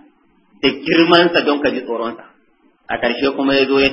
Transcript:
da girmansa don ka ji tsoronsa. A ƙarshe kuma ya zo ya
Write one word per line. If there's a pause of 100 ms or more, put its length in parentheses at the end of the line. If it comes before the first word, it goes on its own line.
(640)
da
girmansa
don
ka
ji
tsoronsa. (640)
A
ƙarshe
kuma
ya
zo
ya